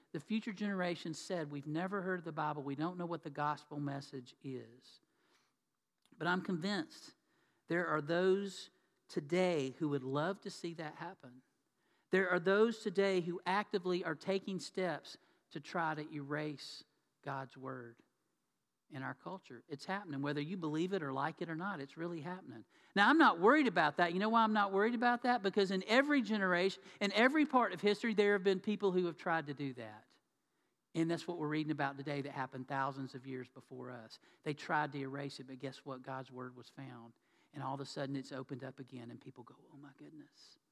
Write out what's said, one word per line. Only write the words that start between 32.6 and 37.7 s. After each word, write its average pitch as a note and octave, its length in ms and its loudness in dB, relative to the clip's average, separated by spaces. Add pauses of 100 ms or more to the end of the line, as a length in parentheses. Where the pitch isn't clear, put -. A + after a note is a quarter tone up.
thousands C3+ 460 -4
of C3 120 -14
years B2+ 220 -10
before B2+ 420 -14
us. A#2 280 -16 (260)
They D#3 100 -2
tried D3+ 380 0
to C#3+ 60 -6
erase C#3 420 -6
it, B2+ 60 -16
but C3 120 -14
guess C3+ 260 -10
what? C3 180 -10
God's C3 280 -8
word B2+ 260 -12
was A#2+ 140 -20
found. A#2+ 420 -16 (400)
And C#3 100 -10
all C3+ 120 -4